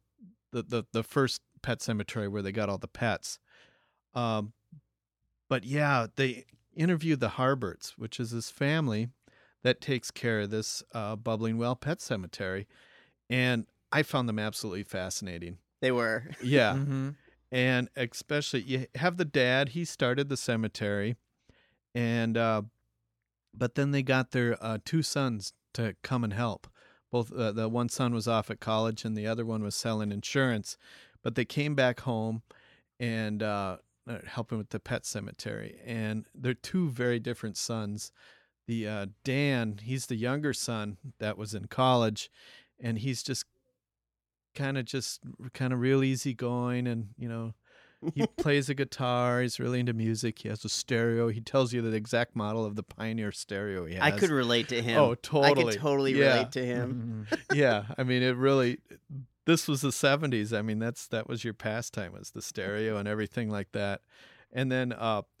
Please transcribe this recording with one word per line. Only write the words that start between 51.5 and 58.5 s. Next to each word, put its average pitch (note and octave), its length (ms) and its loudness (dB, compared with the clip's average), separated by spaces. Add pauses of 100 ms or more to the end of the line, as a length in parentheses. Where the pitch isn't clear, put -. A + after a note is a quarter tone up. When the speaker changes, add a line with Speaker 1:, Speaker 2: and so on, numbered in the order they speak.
Speaker 1:
you A#2+ 80 0
the A2+ 140 0
exact A2+ 400 0
model A2 300 0
of G#2 100 -4
the A2 80 -6
Pioneer A2 480 -4
stereo G2 540 -4
he E2+ 120 -6
Speaker 2:
I C#3 140 6
Speaker 1:
has. - 80 -2
Speaker 2:
could F#3+ 100 6
relate A#2+ 400 4
to A#2+ 120 0
him. A#2 180 4
Speaker 1:
Oh, C3 120 8
Speaker 2:
I B2 40 0
Speaker 1:
totally. C#3 580 4
Speaker 2:
could G#2 80 -2
totally C#3 320 4
Speaker 1:
Yeah. C3+ 220 8
Speaker 2:
relate A2+ 180 2
to B2+ 120 -2
him. B2 640 -2
Speaker 3:
Mm-hmm. - 140 0
Speaker 1:
<laughs> - 120 0
Yeah. A#2+ 300 6 (120)
I C3 60 0
mean, B2 180 4
it B2+ 140 4
really, C3 440 4 (640)